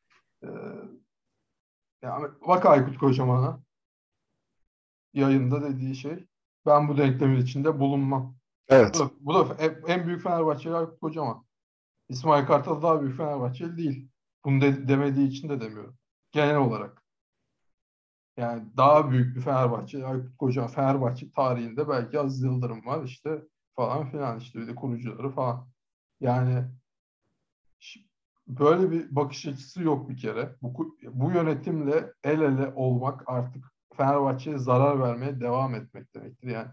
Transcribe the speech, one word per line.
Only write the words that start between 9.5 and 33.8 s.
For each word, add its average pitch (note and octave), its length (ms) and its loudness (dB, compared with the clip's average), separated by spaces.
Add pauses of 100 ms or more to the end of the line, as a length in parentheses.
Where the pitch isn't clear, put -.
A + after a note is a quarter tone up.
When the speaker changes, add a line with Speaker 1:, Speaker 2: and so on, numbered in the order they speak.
Speaker 1:
en, D#3 320 -2
en E3+ 200 0
büyük E3+ 140 -4
Fenerbahçeli E3 540 -2
Aykut E3 240 -4
Kocaman. D3+ 460 -6 (640)
İsmail C#3 360 2
Kartal D3 360 2
daha D#3+ 200 4
büyük C3 160 -4
Fenerbahçeli D3 600 -4
değil. C#3 320 -4 (360)
Bunu C3+ 160 4
de-, C3+ 260 2
demediği C#3 400 2
için C3+ 220 -8
de C3+ 120 -6
demiyorum. A2 360 -14 (340)
Genel D3 260 2
olarak. A#2+ 460 -2 (1300)
Yani A#2 260 -6 (140)
daha C#3+ 340 6
büyük B2 240 2
bir B2+ 60 -8
Fenerbahçe, C3 640 -2
Aykut C3 320 -8
Kocaman, B2+ 320 -2
Fenerbahçe C3+ 600 -2
tarihinde B2 580 -2
belki B2+ 300 -2
Aziz C3+ 240 -2
Yıldırım B2 420 -4
var C#3+ 180 -6
işte D3+ 400 -8 (320)
falan C3 360 -4
filan, B2+ 280 -6
işte A#2+ 200 -14
bir A2+ 80 -10
de A#2+ 80 -10
kurucuları B2 540 -8
falan. B2+ 400 -6 (500)
Yani B2+ 460 0 (1120)
şi-, - 280 -20 (400)
böyle D#3+ 440 4
bir D#3 240 -4
bakış C#3+ 300 -2
açısı D#3 380 -10
yok D3 260 0
bir B2+ 80 -10
kere. A2+ 440 -6
Bu B2 60 -8
ku-, D#3+ 280 -8 (180)
bu C3 180 -2
yönetimle D#3+ 840 -2 (100)
el D#3 180 0
ele C3+ 340 0
olmak C3 500 -2
artık B2+ 400 -6 (320)